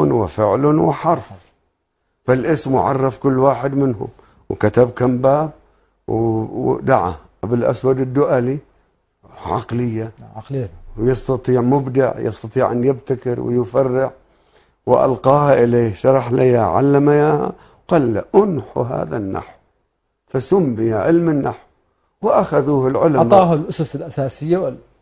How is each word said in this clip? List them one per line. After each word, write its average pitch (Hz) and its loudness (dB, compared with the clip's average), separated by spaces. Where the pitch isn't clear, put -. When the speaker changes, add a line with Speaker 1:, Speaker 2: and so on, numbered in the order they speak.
Speaker 1:
وفعل 107 0
وحرف"، 156 0
فالاسم 135 0
عرف 131 0
كل 135 0
واحد 135 0
منهم، 135 -2
وكتب 117 2
كم 123 -2
باب، 143 0
و-، 113 -2
ودعا 127 0
أبو 117 -2
الأسود 127 0
الدؤلي، 135 -2
عقلية. 113 -6
Speaker 2:
نعم، 110 -20
عقلية. 120 -10
Speaker 1:
ويستطيع، 127 0
مبدع، 131 0
يستطيع 113 -2
أن 120 -2
يبتكر 127 -2
ويفرع، 123 -2
وألقاها 135 4
إليه، 120 2
شرح 127 0
لي، 127 4
علم 139 2
إياها، 147 2
قال 135 2
له: 98 -2
"أنحو 170 2
هذا 147 -6
النحو"، 95 -8
فسمي 120 -2
علم 165 2
النحو، 135 -2
وأخذوه 147 0
العلماء. 135 2
Speaker 2:
أعطاه 170 6
الأسس 156 -4
الأساسية 147 -4
وال- 135 -6